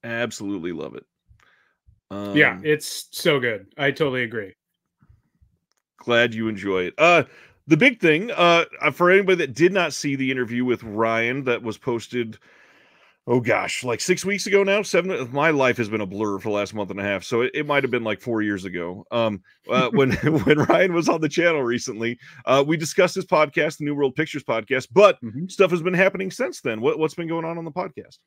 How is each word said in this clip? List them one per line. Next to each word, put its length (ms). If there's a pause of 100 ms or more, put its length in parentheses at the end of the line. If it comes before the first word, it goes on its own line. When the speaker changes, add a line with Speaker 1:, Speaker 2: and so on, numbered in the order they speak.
Speaker 1:
Absolutely 680
love 220
it. 100 (1040)
Speaker 2:
Yeah, 420
Speaker 1:
Um, 120
Speaker 2:
it's 460
so 280
good. 280 (100)
I 140
totally 320
agree. 320 (1400)
Speaker 1:
Glad 360
you 140
enjoy 380
it. 120
Uh, 280 (420)
the 100
big 220
thing, 320
uh, 340 (160)
uh, 80
for 220
anybody 240
that 180
did 180
not 220
see 220
the 160
interview 340
with 160
Ryan 600
that 180
was 160
posted, 640 (880)
oh 120
gosh, 440
like, 180
six 240
weeks 220
ago 160
now, 180
seven, 500
my 200
life 260
has 100
been 140
a 60
blur 320
for 100
the 60
last 180
month 160
and 100
a 40
half, 200
so 180
it, 120
it 140
might 160
have 80
been, 120
like, 180
four 200
years 240
ago. 460
Um, 320 (260)
uh, 200
Speaker 2:
<laughs> 40
Speaker 1:
when, 180
<laughs> 340
when 160
Ryan 320
was 160
on 120
the 80
channel 320
recently, 560 (280)
uh, 200
we 100
discussed 380
his 140
podcast, 500
the 80
New 80
World 220
Pictures 280
podcast, 480
but 300
Speaker 2:
Mm-hmm. 240
Speaker 1:
stuff 240
has 140
been 100
happening 380
since 300
then. 200
What, 160
what's 160
been 140
going 180
on 140
on 60
the 60
podcast? 560